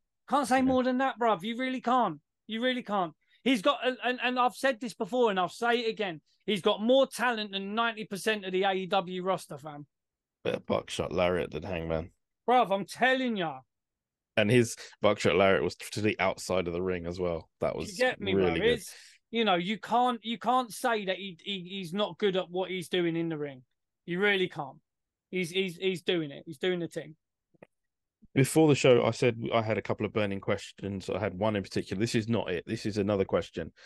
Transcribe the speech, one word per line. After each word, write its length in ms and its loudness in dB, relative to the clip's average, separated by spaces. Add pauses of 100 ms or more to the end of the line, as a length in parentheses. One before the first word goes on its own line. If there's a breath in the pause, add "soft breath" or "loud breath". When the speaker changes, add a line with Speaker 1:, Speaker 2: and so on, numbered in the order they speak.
(300)
Speaker 1:
can't 180 2
say 100 4
Speaker 2:
Yeah. 40 4
Speaker 1:
more 200 4
than 160 0
that, 200 -2
bruv. 240 2
You 160 -6
really 240 -4
can't. 380 2 (260)
You 160 -6
really 200 0
can't. 300 -2 (300)
He's 180 2
got, 260 0
and, 160 0
and, 200 -2
and 160 0
I've 160 2
said 260 -2
this 140 -10
before, 340 0
and 100 0
I'll 120 0
say 300 0
it 100 -2
again. 320 -6 (240)
He's 160 0
got 180 2
more 260 4
talent 460 -2
than 220 -6
ninety 320 -4
percent 400 -4
of 60 -6
the 100 2
A 100 2
E 140 -4
W 360 -2
roster, 360 -4
fam. 260 -14 (600)
Speaker 2:
Better 160 -2
buckshot 520 -4
lariat 380 2
than 120 -6
Hangman. 480 -4 (380)
Speaker 1:
Bruv, 220 4
I'm 160 -2
telling 500 0
ya. 220 -4 (800)
Speaker 2:
And 120 4
his 260 4 (260 loud breath)
buckshot 340 4
lariat 260 6
was 120 -2
to 260 -10
the 200 0
outside 480 0
of 40 -2
the 100 -2
ring 240 -4
as 140 -6
well. 300 -4 (100)
That 140 -2
Speaker 1:
You 60 -6
Speaker 2:
was 120 -8
Speaker 1:
get 280 -2
me, 120 -4
Speaker 2:
really 280 2
Speaker 1:
bruv? 20 0
Speaker 2:
good. 20 2 (140)
Speaker 1:
It's, 160 -16 (360 loud breath)
you 140 2
know, 120 6
you 220 -2
can't, 460 2
you 140 -4
can't 340 2
say 340 -2
that 100 -2
he, 260 -10
he, 260 -6
he's 240 -8
not 260 -2
good 180 2
at 140 -2
what 200 -4
he's 180 -6
doing 280 0
in 120 -2
the 80 -4
ring. 260 -8 (440)
You 140 -4
really 280 4
can't. 280 -10 (540)
He's, 200 -4
he's, 260 -2
he's 260 -2
doing 280 0
it. 160 -14
He's 120 -14
doing 200 0
the 100 -4
thing. 280 -12 (1200)
Speaker 2:
Before 340 6
the 80 6
show, 280 6
I 80 4
said 260 0 (140)
I 100 4
had 160 0
a 40 -2
couple 240 -4
of 60 -8
burning 280 -2
questions. 680 -6
I 100 -2
had 160 -2
one 220 0
in 60 -2
particular. 360 -6
This 160 -2
is 140 0
not 220 -2
it. 160 -4
This 180 -6
is 140 -4
another 260 2
question. 480 -4 (140 loud breath)